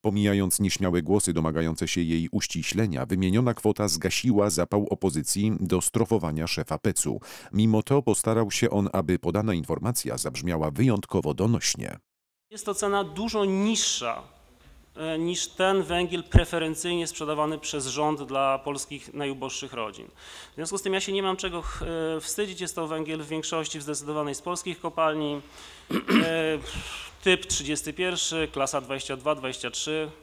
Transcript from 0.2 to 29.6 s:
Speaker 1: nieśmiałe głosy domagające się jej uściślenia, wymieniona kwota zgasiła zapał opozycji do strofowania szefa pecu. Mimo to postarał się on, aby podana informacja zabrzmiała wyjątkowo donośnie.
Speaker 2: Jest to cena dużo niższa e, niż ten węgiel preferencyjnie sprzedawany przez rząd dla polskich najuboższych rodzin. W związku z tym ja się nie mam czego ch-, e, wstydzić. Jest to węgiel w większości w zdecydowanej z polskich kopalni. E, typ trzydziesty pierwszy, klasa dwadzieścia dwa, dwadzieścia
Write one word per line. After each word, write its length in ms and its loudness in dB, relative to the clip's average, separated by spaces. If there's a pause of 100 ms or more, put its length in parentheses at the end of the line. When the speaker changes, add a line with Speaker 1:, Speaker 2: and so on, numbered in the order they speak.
Speaker 1:
nieśmiałe 420 2
głosy 300 2
domagające 560 0
się 120 -2
jej 320 2
uściślenia, 760 -2
wymieniona 480 2
kwota 340 2
zgasiła 600 2
zapał 400 2
opozycji 720 0
do 200 2
strofowania 680 0
szefa 320 -4
pecu. 420 0 (320)
Mimo 300 6
to 200 4
postarał 480 2
się 200 2
on, 220 2
aby 260 2
podana 360 0
informacja 640 -2
zabrzmiała 520 -2
wyjątkowo 640 2
donośnie. 640 0 (520)
Speaker 2:
Jest 160 -12
to 80 -2
cena 300 2
dużo 400 0
niższa 760 2 (760)
e, 220 -4
niż 300 -2
ten 340 4
węgiel 420 0
preferencyjnie 840 2
sprzedawany 520 -2
przez 280 -4
rząd 360 0
dla 360 2
polskich 560 -8
najuboższych 580 -6
rodzin. 340 -8 (460)
W 20 -20
związku 240 -4
z 40 -4
tym 120 0
ja 60 2
się 120 -4
nie 100 0
mam 140 0
czego 260 -6
ch-, 200 -8 (340)
e, 40 -4
wstydzić. 400 -6
Jest 140 -6
to 120 -4
węgiel 360 -4
w 60 -10
większości 500 -4
w 40 -8
zdecydowanej 520 -4
z 80 -10
polskich 380 -6
kopalni. 600 0 (840)
E, 340 0 (640)
typ 240 4
trzydziesty 460 -2
pierwszy, 600 0
klasa 280 0
dwadzieścia 360 -6
dwa, 180 0
dwadzieścia 360 -6